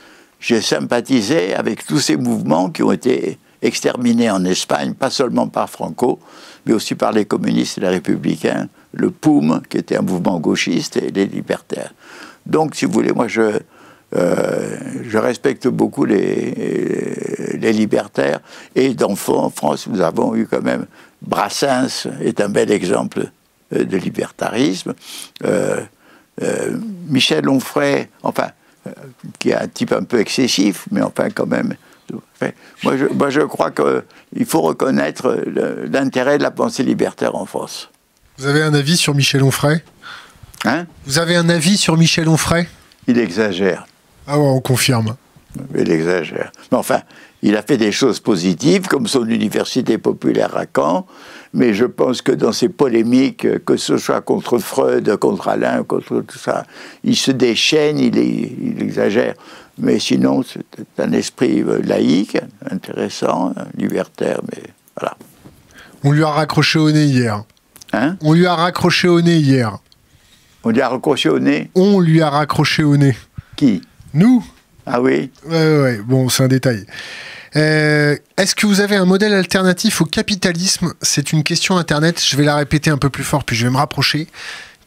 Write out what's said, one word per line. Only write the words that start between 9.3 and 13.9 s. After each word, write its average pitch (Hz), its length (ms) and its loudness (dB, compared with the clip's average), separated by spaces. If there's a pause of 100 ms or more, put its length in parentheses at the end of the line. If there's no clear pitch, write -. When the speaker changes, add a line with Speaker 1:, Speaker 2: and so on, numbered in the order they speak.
Speaker 1:
qui - 100 -4
était - 180 -2
un 104 60 0
mouvement 92 380 -2
gauchiste, 87 560 -2
et - 140 -4
les 98 160 0
libertaires. - 680 -8 (520)
Donc, 151 300 0
si - 100 -4
vous 113 80 0
voulez, 113 200 2
moi, 117 160 0
je, 110 300 2 (560)